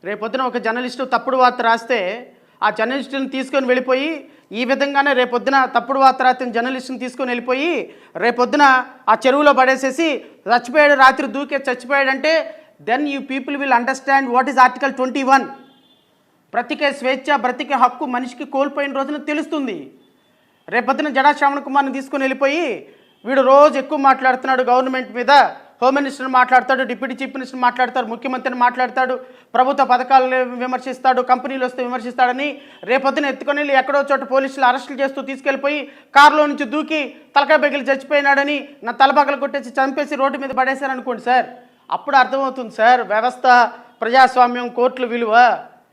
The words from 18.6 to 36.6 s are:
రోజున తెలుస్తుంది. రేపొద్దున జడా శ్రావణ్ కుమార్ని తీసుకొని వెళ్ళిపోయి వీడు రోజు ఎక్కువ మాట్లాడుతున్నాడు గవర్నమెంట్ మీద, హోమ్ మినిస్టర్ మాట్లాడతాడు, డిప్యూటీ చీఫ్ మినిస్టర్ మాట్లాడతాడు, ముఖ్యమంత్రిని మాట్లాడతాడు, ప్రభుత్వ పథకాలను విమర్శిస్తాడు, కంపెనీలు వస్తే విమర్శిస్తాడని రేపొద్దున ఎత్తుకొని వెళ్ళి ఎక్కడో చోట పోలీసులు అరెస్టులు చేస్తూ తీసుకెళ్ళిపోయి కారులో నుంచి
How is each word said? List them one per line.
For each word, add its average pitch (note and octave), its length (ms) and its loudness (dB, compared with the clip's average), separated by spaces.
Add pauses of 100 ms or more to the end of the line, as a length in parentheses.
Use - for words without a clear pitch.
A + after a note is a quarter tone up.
రోజున C#4 240 -6
తెలుస్తుంది. C#4+ 800 -6 (720)
రేపొద్దున C4 400 -2
జడా C4+ 240 4
శ్రావణ్ C#4+ 300 0
కుమార్ని C#4 300 -2
తీసుకొని C4+ 300 -6
వెళ్ళిపోయి C4+ 720 -2 (300)
వీడు C4+ 160 0
రోజు C#4 380 6
ఎక్కువ C4+ 200 -4
మాట్లాడుతున్నాడు C4 640 2
గవర్నమెంట్ B3+ 520 -2
మీద, A#3+ 160 -4 (520)
హోమ్ B3+ 120 2
మినిస్టర్ C4+ 340 -4
మాట్లాడతాడు, B3+ 540 2
డిప్యూటీ A#3+ 320 -6
చీఫ్ C4+ 200 -10
మినిస్టర్ C4 260 -12
మాట్లాడతాడు, B3 460 0
ముఖ్యమంత్రిని B3+ 520 -6
మాట్లాడతాడు, B3+ 560 0 (400)
ప్రభుత్వ C4 300 2
పథకాలను B3+ 800 2
విమర్శిస్తాడు, B3+ 580 -2
కంపెనీలు B3+ 420 -2
వస్తే B3 180 -6
విమర్శిస్తాడని B3 800 -4 (240)
రేపొద్దున C4+ 420 -2
ఎత్తుకొని C#4 320 -4
వెళ్ళి C#4+ 160 -2
ఎక్కడో C#4 380 2
చోట C4+ 180 0
పోలీసులు C4+ 340 0
అరెస్టులు B3+ 360 -2
చేస్తూ C4+ 220 -4
తీసుకెళ్ళిపోయి C4+ 720 -6 (220)
కారులో D4 320 8
నుంచి C#4+ 180 -4